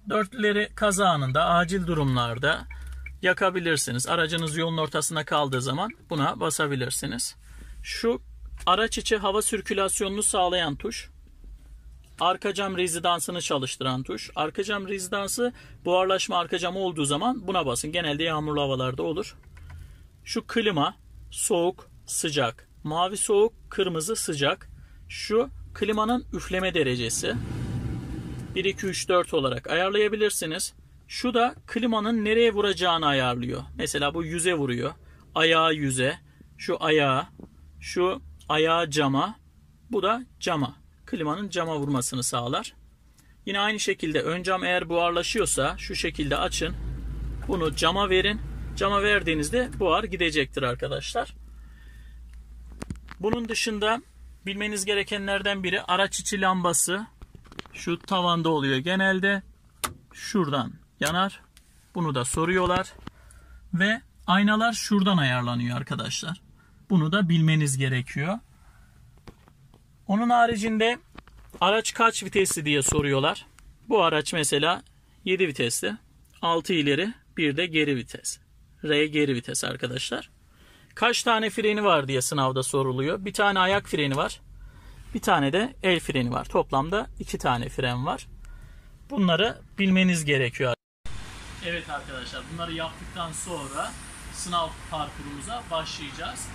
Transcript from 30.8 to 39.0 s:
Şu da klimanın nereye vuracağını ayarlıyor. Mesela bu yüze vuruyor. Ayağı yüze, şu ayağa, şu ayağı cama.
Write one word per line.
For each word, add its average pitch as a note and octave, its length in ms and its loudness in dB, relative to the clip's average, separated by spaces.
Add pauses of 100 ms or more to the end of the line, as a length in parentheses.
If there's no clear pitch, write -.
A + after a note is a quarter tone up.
Şu - 260 -2
da A#3+ 200 4 (120)
klimanın A3+ 580 0
nereye A3+ 280 6
vuracağını F3+ 540 2
ayarlıyor. B2 560 2 (120)
Mesela D3 400 -2
bu E3+ 100 -2
yüze E3+ 300 0
vuruyor. C3 380 -2 (420)
Ayağı D#3+ 400 6
yüze, C3+ 440 0 (400)
şu - 260 -4
ayağa, C#3+ 440 4 (520)
şu F#3 420 0 (260)
ayağı D#3+ 420 2
cama. C#3+ 460 2 (540)